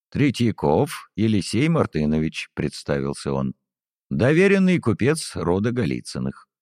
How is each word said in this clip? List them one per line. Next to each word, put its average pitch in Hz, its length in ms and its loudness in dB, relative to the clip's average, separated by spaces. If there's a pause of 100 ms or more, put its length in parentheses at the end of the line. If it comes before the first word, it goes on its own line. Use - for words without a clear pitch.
«Третьяков 117 1080 0
Елисей 107 540 0
Мартынович», 78 840 0
представился 71 800 -4
он. 67 220 -2 (560)
«Доверенный 180 680 4
купец 117 560 0
рода 101 360 0
Голицыных». 69 760 -4 (140)